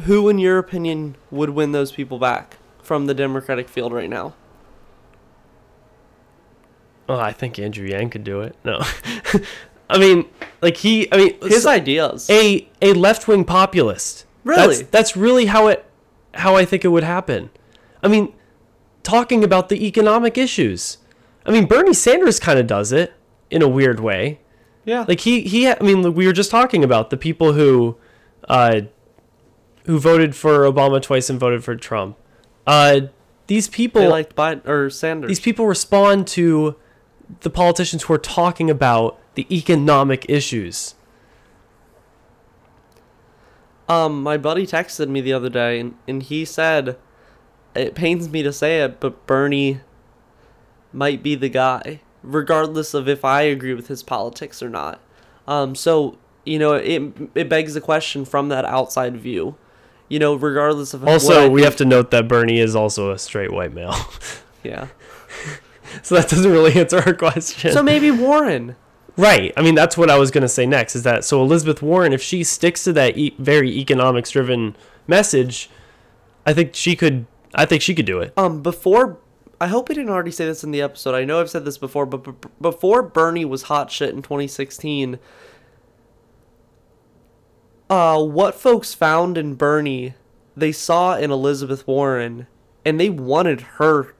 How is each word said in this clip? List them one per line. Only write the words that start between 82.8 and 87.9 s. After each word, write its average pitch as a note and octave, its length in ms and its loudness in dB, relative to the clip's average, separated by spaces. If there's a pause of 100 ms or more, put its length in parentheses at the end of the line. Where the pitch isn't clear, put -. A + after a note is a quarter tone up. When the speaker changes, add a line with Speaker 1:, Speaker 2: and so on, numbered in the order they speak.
Speaker 1:
Bernie E3 420 -2
was C3+ 200 -8
hot D3 280 -4
shit - 220 -6
in C3+ 80 -12
twenty C#3+ 260 -6
sixteen, C#3 720 -8 (2750)